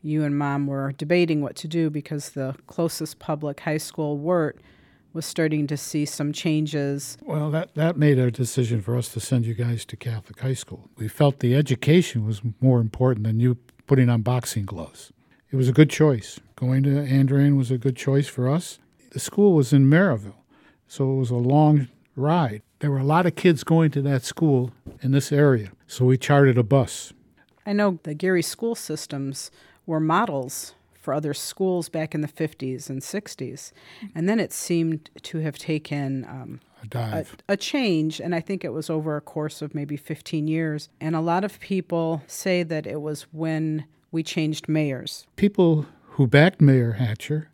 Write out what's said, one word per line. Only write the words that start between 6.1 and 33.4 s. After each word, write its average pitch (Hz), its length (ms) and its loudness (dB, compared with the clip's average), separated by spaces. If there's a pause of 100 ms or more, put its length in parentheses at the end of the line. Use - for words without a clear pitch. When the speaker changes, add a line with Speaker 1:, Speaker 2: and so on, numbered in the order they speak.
Speaker 1:
changes. 147 920 -4
Speaker 2:
Well, 156 260 -4
that, 160 240 -4
that 160 220 0
made 147 240 6
our 123 100 2
decision 117 500 -2
for 117 160 -4
us 120 120 -4
to - 100 -8
send 117 260 0
you 113 100 -4
guys 120 320 -4
to - 100 -14
Catholic 110 420 -10
high 131 160 -4
school. - 340 -16 (100)
We 110 100 -6
felt 143 320 0
the 123 160 2
education 143 680 2
was 107 180 -4 (180)
more 127 180 6
important 113 480 0
than 110 140 0
you 123 160 2 (320)
putting 131 200 6
on 117 140 2
boxing 113 440 -2
gloves. - 460 -14 (380)
It 135 60 -4
was 127 120 2
a 131 40 2
good 143 180 6
choice. 143 480 0 (160)
Going 131 300 0
to 143 60 2
Andrean 139 680 4
was 127 160 0
a 131 40 0
good 127 200 -2
choice 139 320 0
for 123 200 -2
us. 156 300 -2 (320)
The - 80 -10
school 202 340 4
was 147 200 4
in 135 180 8
Maryville, 135 540 2 (420)
so 135 240 -2
it 135 60 0
was 127 140 0
a 123 40 -2
long 143 540 4 (260)
ride. 135 480 -2 (160)
There 147 140 -2
were 135 80 -2
a - 40 -2
lot 160 220 4
of 160 80 0
kids 170 300 4
going 160 260 4
to 139 120 -2
that 135 200 0
school 131 480 0 (320)
in 131 80 0
this 139 220 2
area, 135 400 4 (160)
so - 160 -2
we 127 140 6
chartered 143 380 4
a 123 60 4
bus. 123 500 0 (540)
Speaker 1:
I 208 60 -2
know 202 320 0
the 151 100 -8
Gary 180 280 0
school 233 340 -6
systems 139 760 -10 (360)
were 160 120 -2
models 156 800 -2 (180)
for - 200 -6
other 151 180 -4
schools 180 560 -4
back 160 260 -6
in 156 60 -2
the 151 80 -4
fifties 131 600 -8
and 135 120 -8
sixties. - 680 -12 (420)